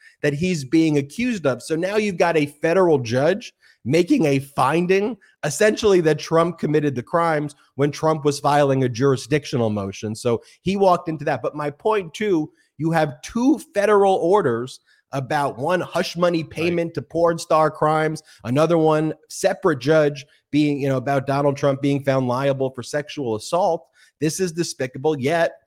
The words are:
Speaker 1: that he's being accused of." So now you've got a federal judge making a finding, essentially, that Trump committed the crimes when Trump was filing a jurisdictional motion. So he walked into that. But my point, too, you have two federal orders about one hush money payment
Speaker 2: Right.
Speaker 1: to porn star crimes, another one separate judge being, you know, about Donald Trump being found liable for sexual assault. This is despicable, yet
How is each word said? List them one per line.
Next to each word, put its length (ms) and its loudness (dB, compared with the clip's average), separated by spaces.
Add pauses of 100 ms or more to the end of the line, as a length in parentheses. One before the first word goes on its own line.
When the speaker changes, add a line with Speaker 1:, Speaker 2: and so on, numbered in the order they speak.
(220)
Speaker 1:
that 120 0
he's 320 -2
being 320 2
accused 480 -2
of." 180 -2
So 140 -4
now 180 -4
you've 220 0
got 180 2
a 120 2
federal 500 2
judge 560 -2 (320)
making 400 2
a 140 2
finding, 800 0 (280)
essentially, 560 2
that 180 2
Trump 380 0
committed 380 0
the 80 -6
crimes 500 -2 (220)
when 160 0
Trump 340 -2
was 160 0
filing 420 2
a 60 0
jurisdictional 800 0
motion. 460 -6
So 260 -2 (200)
he 160 -2
walked 320 4
into 160 -8
that. 160 -2
But 120 -4
my 160 -6
point, 440 -4
too, 360 -2 (280)
you 140 -4
have 320 -2
two 360 0 (140)
federal 420 4
orders 640 0 (320)
about 460 -4
one 240 -2
hush 340 -6
money 300 0
payment 440 -2
Speaker 2:
Right. 60 -14
Speaker 1:
to 60 -6
porn 360 0
star 320 2
crimes, 540 -2 (220)
another 320 2
one 360 2 (140)
separate 520 0
judge 460 2 (240)
being, 300 0
you 80 -2
know, 100 0
about 300 -2
Donald 300 0
Trump 240 0
being 240 0
found 240 2
liable 420 -2
for 120 -12
sexual 520 -6
assault. 500 -2 (340)
This 200 -2
is 140 -2
despicable, 680 -4
yet 480 -2